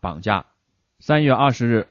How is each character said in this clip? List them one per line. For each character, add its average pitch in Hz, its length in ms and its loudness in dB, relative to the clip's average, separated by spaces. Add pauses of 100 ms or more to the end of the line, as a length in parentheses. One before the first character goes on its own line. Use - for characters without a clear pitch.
绑 85 200 -10
架。 101 260 -4 (520)
三 151 260 0
月 139 80 4
二 131 200 2
十 117 160 -2
日 113 220 0